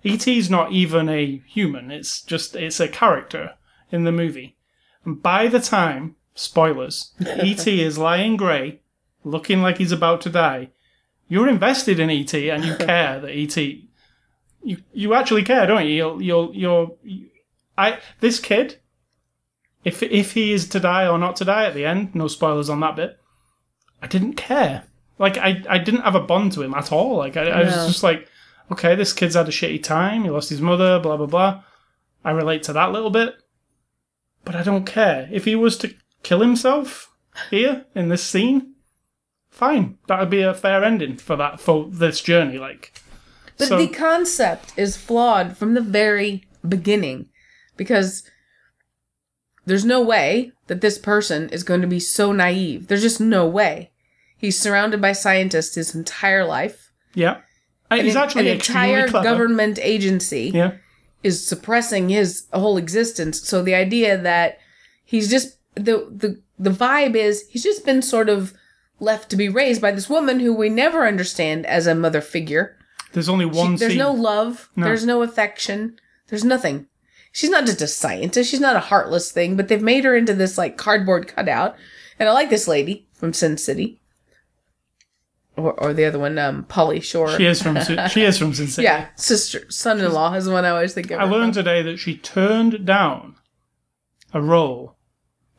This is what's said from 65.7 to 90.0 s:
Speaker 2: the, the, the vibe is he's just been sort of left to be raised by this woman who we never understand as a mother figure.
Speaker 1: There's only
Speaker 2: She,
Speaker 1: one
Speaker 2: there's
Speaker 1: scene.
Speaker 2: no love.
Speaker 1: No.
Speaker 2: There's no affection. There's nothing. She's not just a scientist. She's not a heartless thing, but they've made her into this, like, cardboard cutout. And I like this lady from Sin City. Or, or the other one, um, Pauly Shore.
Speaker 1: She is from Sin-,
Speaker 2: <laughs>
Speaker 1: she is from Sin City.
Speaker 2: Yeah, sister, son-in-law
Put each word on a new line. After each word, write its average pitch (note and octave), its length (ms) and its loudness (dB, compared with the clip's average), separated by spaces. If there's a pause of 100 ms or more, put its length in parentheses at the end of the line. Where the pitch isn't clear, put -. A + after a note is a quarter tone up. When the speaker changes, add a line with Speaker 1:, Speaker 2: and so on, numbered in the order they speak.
Speaker 2:
the, G#3 360 -2
the, G3+ 300 -6 (180)
the F#3+ 120 0
vibe B3+ 440 2
is G#3 340 0
he's A#3+ 140 -8
just G#4 220 -2
been C4 160 4
sort A3+ 260 0
of G3 260 0 (460)
left G#3+ 300 -4
to F#3+ 80 -2
be G3+ 100 2
raised A#3+ 340 0
by G3+ 100 2
this G3 180 -6
woman C4+ 320 2
who A#3 120 2
we G#3+ 140 0
never C4+ 400 2
understand F3 580 -2
as E3+ 220 0
a E3 80 4
mother D#3+ 260 0
figure. D#3+ 560 -4 (360)
Speaker 1:
There's E3+ 160 -2
only F#3 160 2
Speaker 2:
She, D#3+ 120 -2
Speaker 1:
one F3 200 2
Speaker 2:
there's A3+ 160 0
Speaker 1:
scene. B3+ 60 2
Speaker 2:
no C#4+ 120 2
love. A3+ 640 -2
Speaker 1:
No. F3 120 0
Speaker 2:
There's A3 180 0
no A#3+ 160 2
affection. G#3+ 760 -4 (300)
There's G#3+ 160 -6
nothing. A#3 440 0 (440)
She's - 180 -2
not F4 160 2
just G3 160 0
a D3+ 60 -2
scientist. D#3 640 -2
She's C4+ 80 -2
not C4+ 160 4
a F#3 60 4
heartless - 500 0
thing, F3 240 0
but G3 120 -2
they've G#3+ 140 2
made B3+ 220 2
her C4 120 4
into A#3 180 2
this, F#3+ 240 0
like, F3 200 -4
cardboard F#3+ 500 0
cutout. D3+ 480 -2 (440)
And A3 100 4
I - 40 6
like C#4+ 160 4
this - 180 0
lady D#3+ 460 0
from E3 200 -4
Sin D3+ 240 0
City. - 440 -6 (1500)
Or, D#3+ 240 -2
or D3 140 -2
the D#3 120 2
other D3 120 -2
one, D3 220 -4
um, C#3 280 -4
Pauly D#3+ 340 0
Shore. D#3+ 360 0
Speaker 1:
She F#3 80 4
is F3 160 4
from D#3 200 0
Sin-, E3+ 260 -2
Speaker 2:
<laughs> - 20 0
Speaker 1:
she A3 140 4
is F#3+ 160 6
from D#3 160 0
Sin C#3+ 120 -4
City. E3+ 180 -2
Speaker 2:
Yeah, D3+ 300 2
sister, - 540 -2
son-in-law F3+ 640 0